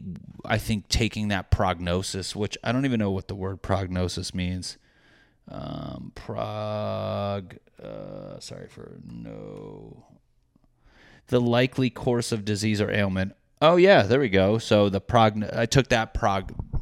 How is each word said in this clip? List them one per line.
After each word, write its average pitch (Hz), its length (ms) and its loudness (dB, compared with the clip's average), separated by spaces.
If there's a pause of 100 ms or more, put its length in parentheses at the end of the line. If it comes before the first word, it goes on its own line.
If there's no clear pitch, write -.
(460)
I 110 140 2
think 110 300 -4
taking 107 400 0
that 95 200 -2
prognosis, 90 840 0
which 101 280 -4
I 113 80 -2
don't 131 140 0
even 123 140 0
know 104 100 0
what 92 180 -4
the 104 60 -8
word 95 300 -8
prognosis 90 680 -2
means. 90 460 -6 (720)
Um, 71 640 -12
prog-, 104 1400 -6 (260)
uh, 50 560 -14
sorry 50 280 -14
for 50 320 -18 (120)
no. 52 920 -16 (1200)
The 123 100 4
likely 123 500 2
course 120 420 -2
of 104 140 -4
disease 107 360 0
or 104 100 0
ailment. 98 420 0 (280)
Oh, 165 160 8
yeah, 175 260 8
there 117 160 4
we 131 100 0
go. 95 280 6
So 104 320 4
the 95 120 0
progn-, 107 540 2
I 117 100 0
took 127 240 4
that 113 240 0
prog-, 98 400 0 (280)